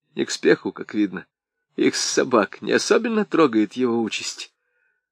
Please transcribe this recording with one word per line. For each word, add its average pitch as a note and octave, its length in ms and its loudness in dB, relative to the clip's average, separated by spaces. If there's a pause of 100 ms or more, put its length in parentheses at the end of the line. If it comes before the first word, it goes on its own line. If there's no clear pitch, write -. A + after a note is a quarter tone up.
(160)
не - 80 -2
к - 80 -6
спеху, - 400 0
как - 220 -12
видно. F#2+ 320 -2 (500)
Их - 180 2
собак - 680 0
не A2+ 120 -4
особенно A3 520 2
трогает A2+ 500 2
его A#2+ 280 0
участь. - 500 -8 (600)